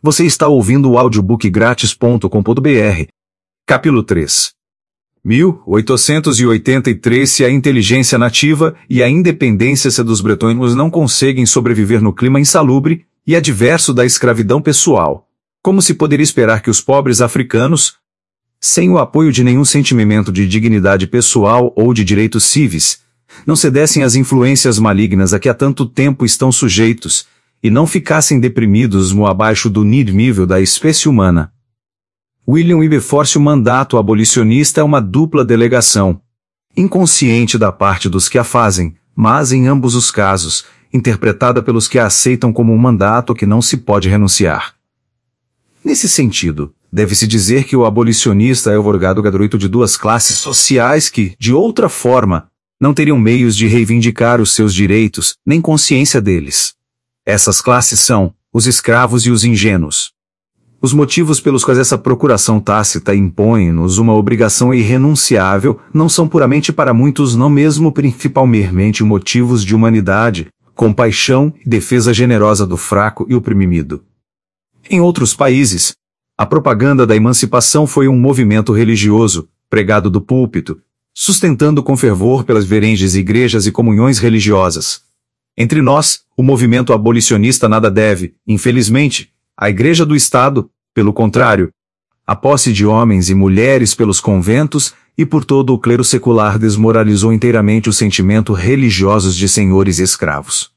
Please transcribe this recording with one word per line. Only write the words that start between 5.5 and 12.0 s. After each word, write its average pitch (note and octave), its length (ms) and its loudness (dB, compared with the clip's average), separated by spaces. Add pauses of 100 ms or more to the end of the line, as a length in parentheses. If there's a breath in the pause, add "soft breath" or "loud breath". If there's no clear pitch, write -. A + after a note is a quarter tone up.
oitocentos B2 760 -2
e B2 60 2
oitenta B2 440 0
e A2+ 60 0
três. C3 340 0
Se - 140 0
a B2 60 2
inteligência B2+ 680 0
nativa D3 560 0 (160 loud breath)
e B2 120 0
a A#2+ 60 2
independência C#3 800 0
se B2+ 120 -2
dos A2+ 180 -2
bretões A2+ 540 0
não D3+ 160 0
conseguem C3+ 560 0
sobreviver A2 560 0